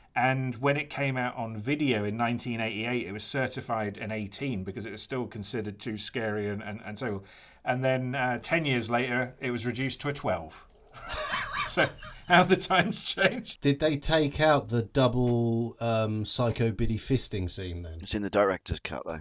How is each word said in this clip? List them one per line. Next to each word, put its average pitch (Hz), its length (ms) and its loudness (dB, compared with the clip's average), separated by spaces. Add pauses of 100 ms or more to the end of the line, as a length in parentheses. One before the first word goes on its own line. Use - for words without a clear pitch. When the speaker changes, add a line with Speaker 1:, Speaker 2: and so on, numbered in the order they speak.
(160)
Speaker 1:
And 131 400 2
when 139 200 2
it 147 140 -6
came 135 260 -2
out 123 200 -2
on 110 200 -6
video 127 480 0
in 104 120 -2
nineteen 117 440 -2
eighty-eight, 113 460 -2
it 92 60 -8
was 104 100 -6
certified 120 760 -2
an 107 140 -8
eighteen 107 540 -4
because 101 200 -8
it 98 60 -8
was 104 100 -8
still 127 240 -4
considered 104 540 -6
too 110 180 -6
scary 107 520 -2
and, 104 160 -4
and, 104 200 -8
and 104 140 -10
so. 104 240 -4 (420)
And 127 200 0
then, 131 320 0
uh, 127 260 0
ten 165 220 0
years 120 260 2
later, 123 500 0
it 127 120 -2
was 117 120 -2
reduced 123 360 -2
to 143 80 -4
a 143 40 -2
twelve. 90 540 -4 (280)
<laughs> - 520 -4 (220)
So, 156 180 4 (400)
how 180 160 8
the 180 140 6
times - 480 2
change. - 560 0
Speaker 2:
Did 139 180 4
they 156 180 2
take 147 440 2
out 143 300 6
the 117 120 2
double, 117 960 2
um, 110 460 0
psycho 113 480 2
biddy 110 260 2
fisting 104 500 0
scene 87 340 -6
then? 82 200 -10
Speaker 3:
It's 98 140 -6
in 104 60 0
the 98 80 -2
director's 92 500 2
cut, - 260 0
though. 82 140 -6